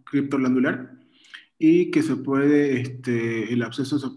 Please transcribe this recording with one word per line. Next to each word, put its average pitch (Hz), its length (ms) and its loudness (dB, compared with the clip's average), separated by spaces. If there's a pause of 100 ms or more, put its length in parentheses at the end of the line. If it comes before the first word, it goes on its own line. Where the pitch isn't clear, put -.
criptoglandular 131 920 -2 (600)
y 165 340 4
que 151 100 2
se 131 160 -2
puede, 139 640 2
este, 117 720 -4
el 120 80 0
absceso 135 380 -4
se 131 180 -8